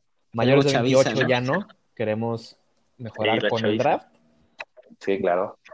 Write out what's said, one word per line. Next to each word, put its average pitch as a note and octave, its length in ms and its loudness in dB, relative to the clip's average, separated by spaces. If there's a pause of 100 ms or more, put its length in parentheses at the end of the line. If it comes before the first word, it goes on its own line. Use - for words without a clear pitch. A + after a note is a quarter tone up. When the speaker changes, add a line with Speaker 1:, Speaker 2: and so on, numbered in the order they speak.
(340)
Speaker 1:
mayores C3 320 4
de C#3 60 2
Speaker 2:
Tenemos C3 320 4
chaviza, C3+ 100 -2
Speaker 1:
veintiocho C3 100 -2
Speaker 2:
¿no? B2 60 0
Speaker 1:
ya B2 120 2
no. D3+ 260 -4 (260)
Queremos A2+ 640 -6 (400)
mejorar A2 400 -4
Speaker 3:
Sí, A2 60 -2
la G#2 60 0
Speaker 1:
con A2+ 100 0
el G#2+ 180 0
Speaker 3:
chaviza. A#2+ 60 0
Speaker 1:
draft. F3+ 240 0 (920)
Speaker 4:
Sí, G2 180 -2
claro. F#2 400 -2 (140)